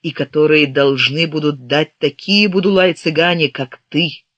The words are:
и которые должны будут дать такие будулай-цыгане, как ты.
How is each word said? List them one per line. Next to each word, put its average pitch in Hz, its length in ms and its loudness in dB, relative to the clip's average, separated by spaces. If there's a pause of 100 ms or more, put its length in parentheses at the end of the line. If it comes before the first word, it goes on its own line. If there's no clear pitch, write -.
и 156 100 -6
которые 151 560 2
должны 139 600 0
будут 147 400 -4
дать 151 300 -2
такие 202 500 0
будулай-цыгане, 175 1000 0
как - 400 -10
ты. 156 360 -4 (120)